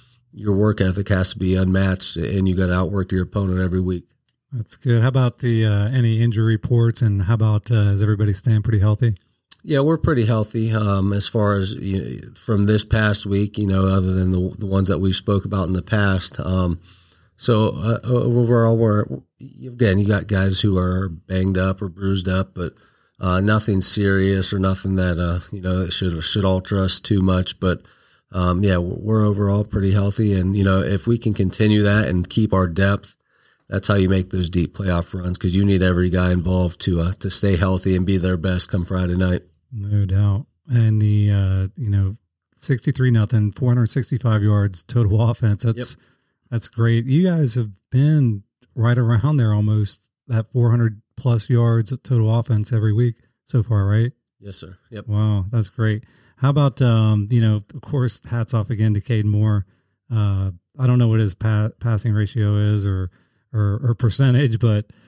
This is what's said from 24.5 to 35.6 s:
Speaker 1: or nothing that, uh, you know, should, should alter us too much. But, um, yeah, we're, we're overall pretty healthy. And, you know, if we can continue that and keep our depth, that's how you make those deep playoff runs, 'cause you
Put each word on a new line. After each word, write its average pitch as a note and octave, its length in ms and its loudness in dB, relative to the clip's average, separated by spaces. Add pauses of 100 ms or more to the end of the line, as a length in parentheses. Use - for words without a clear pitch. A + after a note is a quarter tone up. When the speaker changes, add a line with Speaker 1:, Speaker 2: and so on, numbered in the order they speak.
Speaker 1:
or G2+ 80 -2
nothing F#2+ 360 -2
that, F2+ 220 0
uh, F2 220 -2 (100)
you G2 100 -10
know, F#2 280 -2
should, E2+ 340 -4
should G2+ 220 -2
alter F#2+ 340 0
us F#2+ 220 0
too G2+ 200 0
much. F#2 380 0
But, F2+ 240 -2 (480)
um, F2+ 320 0
yeah, F#2+ 160 2
we're, F2 180 -4
we're G#2+ 300 0
overall G2+ 380 0
pretty G2 260 -2
healthy. G2+ 480 0
And, F#2+ 180 0
you G2+ 60 2
know, F#2+ 180 4
if G2 280 -2
we A#2 100 2
can A2 160 -2
continue G#2+ 480 2
that G#2 260 2
and F2+ 220 -2
keep G#2+ 240 0
our F#2 140 2
depth, G2 480 -2 (520)
that's G2 200 -4
how G2+ 80 2
you F#2+ 120 4
make F#2+ 220 0
those F2+ 180 -2
deep F2 280 -2
playoff F2+ 360 -2
runs, F2+ 260 -6
'cause F2+ 180 -2
you G2 80 4